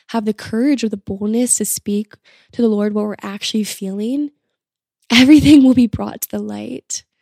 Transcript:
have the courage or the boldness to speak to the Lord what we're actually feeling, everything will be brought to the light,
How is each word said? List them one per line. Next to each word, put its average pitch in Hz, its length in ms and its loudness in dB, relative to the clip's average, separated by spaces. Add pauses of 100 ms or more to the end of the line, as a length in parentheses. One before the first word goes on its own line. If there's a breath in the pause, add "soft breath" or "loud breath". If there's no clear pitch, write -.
(100)
have 226 140 -4
the 214 80 -2
courage 240 520 -2
or 220 40 -2
the 208 80 -6
boldness 214 600 -4
to 214 80 -4
speak - 500 -6 (380 soft breath)
to 240 100 -4
the 226 60 2
Lord 208 260 -2
what 208 100 -4
we're 208 160 -10
actually 208 440 -6
feeling, 220 640 -8 (800)
everything 277 540 8
will 254 100 6
be 240 140 2
brought - 320 -8
to - 80 -12
the 208 100 -8
light, 214 640 -12 (200)